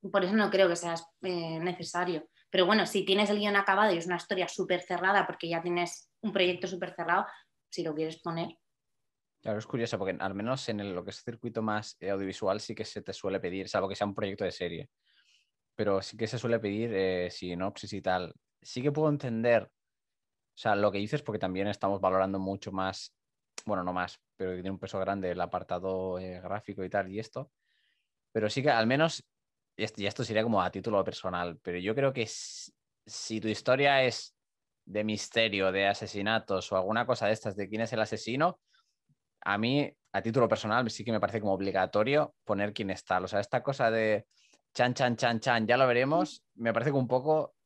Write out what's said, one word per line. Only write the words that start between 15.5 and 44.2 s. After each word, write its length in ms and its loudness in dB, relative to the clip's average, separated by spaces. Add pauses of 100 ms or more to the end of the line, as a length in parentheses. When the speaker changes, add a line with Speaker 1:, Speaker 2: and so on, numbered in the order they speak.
Speaker 2:
pero 280 0
sí 140 -14
que 120 -4
se 100 -6
suele 220 0
pedir, 340 -2
eh, 360 0
sinopsis 640 -6
y 80 -8
tal. 320 -2 (280)
Sí 200 -10
que 100 0
puedo 180 2
entender, 540 4
o 60 -20 (840)
sea, 200 2
lo 160 4
que 60 -2
dices, 240 -2
porque 180 -4
también 280 -2
estamos 320 0
valorando 400 2
mucho 320 -6
más, 440 -6 (500)
bueno, 180 -2
no 100 -2
más, 260 -4 (160)
pero 160 -4
que 60 -6
tiene 140 -4
un 80 -8
peso 200 -6
grande 320 -2
el 80 -4
apartado, 800 -4
eh, 200 -10
gráfico 440 -8
y 60 -6
tal, 200 0
y 100 -8
esto. 320 -10 (800)
Pero 180 2
sí 120 0
que 80 4
al 160 4
menos, 400 2 (500)
y 80 -2
est-, 160 -8
y 60 -2
esto 180 -2
sería 200 2
como 180 2
a 80 2
título 340 0
personal, 580 -4
pero 160 -4
yo 160 -2
creo 180 2
que 100 -2
s-, 500 -10 (340)
si 340 -6
tu 80 -2
historia 560 4
es 320 -2 (500)
de 180 -4
misterio, 680 2
de 160 4
asesinatos 840 -2
o 40 2
alguna 300 0
cosa 200 0
de 80 4
estas 220 -6
de 120 -6
quién 140 -4
es 100 -4
el 80 -2
asesino, 600 -2 (840)
a 160 0
mí, 320 0 (220)
a 100 -2
título 260 2
personal, 420 2
sí 140 -10
que 80 -2
me 80 2
parece 200 0
como 140 0
obligatorio 800 2 (100)
poner 280 -2
quién 180 -4
es 140 -6
tal. 200 2
O 40 -6
sea, 120 0
esta 220 -2
cosa 280 2
de 360 2 (480)